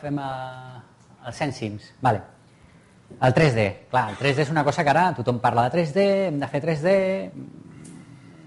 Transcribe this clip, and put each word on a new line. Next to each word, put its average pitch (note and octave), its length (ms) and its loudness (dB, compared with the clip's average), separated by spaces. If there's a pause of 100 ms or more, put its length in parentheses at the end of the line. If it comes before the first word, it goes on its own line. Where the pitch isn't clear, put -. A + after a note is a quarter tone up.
fem, C#3+ 160 -6
eh, C3 1120 -12
el A#2+ 80 -10
cènsims. A2+ 540 -6 (120)
Vale. A2+ 200 2 (1000)
El B2+ 140 4
tres D3+ 220 4
D. A2 80 4 (260)
Clar, B2+ 220 0
el G2 40 -12
tres C3+ 200 0
D D3+ 100 2
és C3+ 80 -4
una D3+ 100 2
cosa C#3+ 200 0
que C#3 100 4
ara F3 220 4
tothom B2 260 -2
parla A#2 240 4
de C3 80 -2
tres E3 180 2
D, G3 120 2 (240)
hem D3 100 -4
de C3+ 100 -4
fer C#3+ 140 -4
tres D#3 240 -2
D, F#3+ 80 4 (1500)